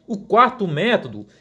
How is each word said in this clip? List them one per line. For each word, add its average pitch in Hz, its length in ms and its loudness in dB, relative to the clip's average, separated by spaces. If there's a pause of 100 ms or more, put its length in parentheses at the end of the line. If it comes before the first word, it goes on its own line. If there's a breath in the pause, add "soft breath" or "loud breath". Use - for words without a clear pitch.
O 226 120 -8
quarto 233 500 2
método 147 580 -2 (160 soft breath)